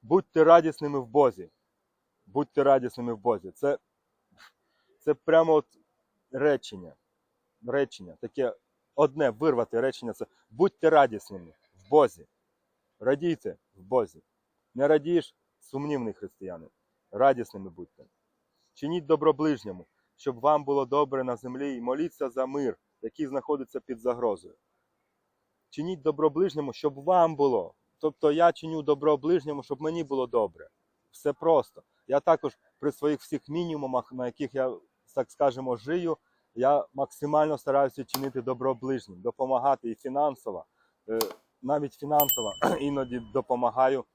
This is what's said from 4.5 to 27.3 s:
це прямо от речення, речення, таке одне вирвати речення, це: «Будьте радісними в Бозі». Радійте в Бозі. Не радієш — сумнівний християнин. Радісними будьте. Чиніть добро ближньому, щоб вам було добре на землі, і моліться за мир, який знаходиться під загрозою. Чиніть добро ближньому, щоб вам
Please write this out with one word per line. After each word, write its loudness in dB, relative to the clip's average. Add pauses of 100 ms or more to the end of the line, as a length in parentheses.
це 0
прямо 4
от 4 (640)
речення, -4 (720)
речення, -4
таке -6 (400)
одне 2
вирвати 0
речення, -4
це: -10 (240)
«Будьте 2
радісними 2 (220)
в -20
Бозі». 4 (760)
Радійте -2 (180)
в -20
Бозі. -2 (520)
Не 0
радієш — 2 (260)
сумнівний -8
християнин. -16 (400)
Радісними 0
будьте. -20 (680)
Чиніть -6
добро 4
ближньому, -4 (300)
щоб -8
вам 2
було -2
добре -2
на -4
землі, -8
і -10
моліться -6
за -4
мир, -4 (240)
який -8
знаходиться -6
під -12
загрозою. -4 (1160)
Чиніть -8
добро 0
ближньому, -2
щоб -6
вам 4